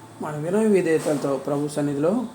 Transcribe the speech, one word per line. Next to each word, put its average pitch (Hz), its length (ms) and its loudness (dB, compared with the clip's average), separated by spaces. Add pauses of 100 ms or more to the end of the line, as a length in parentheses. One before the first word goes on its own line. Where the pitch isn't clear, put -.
(220)
మన 151 140 -8
వినయ 175 300 0
విధేయతలతో 156 720 2
ప్రభు 143 300 -2
సన్నిధిలో 147 680 0